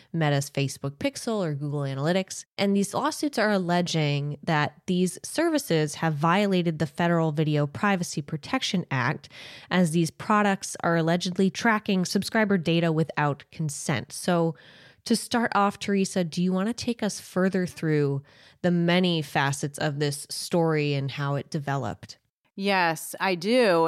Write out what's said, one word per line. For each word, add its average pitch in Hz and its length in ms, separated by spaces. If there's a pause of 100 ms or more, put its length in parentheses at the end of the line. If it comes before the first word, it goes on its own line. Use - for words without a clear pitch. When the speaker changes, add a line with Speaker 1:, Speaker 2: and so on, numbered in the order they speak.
(100)
Speaker 1:
Meta's 143 380
Facebook 139 440
Pixel 226 520
or 156 100
Google 143 260
Analytics. 143 680 (100)
And 202 180
these 196 200
lawsuits 285 420
are 214 140
alleging 170 920
that 151 420
these 180 360
services 262 760
have 160 180
violated 175 640
the 160 80
Federal 170 460
Video 151 340
Privacy 175 560
Protection - 680
Act, 131 380 (420)
as 180 200
these 165 220
products 202 680
are 170 140
allegedly 175 540
tracking 208 560
subscriber 202 500
data 165 340
without 151 600
consent. 147 640
So 165 420 (500)
to 226 120
start - 380
off, 202 240
Teresa, 190 440
do 175 200
you 185 100
want 190 160
to 240 60
take - 280
us 208 160
further 185 480
through 147 560 (380)
the 180 100
many 175 520
facets 143 560
of 147 220
this 147 280
story 156 640
and 139 200
how 143 240
it - 120
developed? 139 680 (380)
Speaker 2:
Yes, 185 640
I 190 160
do. 185 540